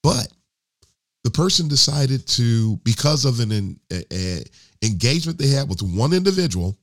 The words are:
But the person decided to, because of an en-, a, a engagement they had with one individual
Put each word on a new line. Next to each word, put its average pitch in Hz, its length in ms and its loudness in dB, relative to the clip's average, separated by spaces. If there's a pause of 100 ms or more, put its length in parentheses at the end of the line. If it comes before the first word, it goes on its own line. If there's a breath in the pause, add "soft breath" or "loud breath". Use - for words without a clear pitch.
But 139 240 2 (960)
the 123 60 0
person 175 360 2
decided 139 600 0
to, 113 500 2
because 139 480 0
of 120 160 0
an 107 100 -2
en-, 98 280 -4 (120)
a, 90 120 -8 (100)
a 92 300 -6 (400 soft breath)
engagement 135 540 0
they 139 120 2
had 135 180 0
with 95 140 -4
one 104 320 0
individual 175 680 0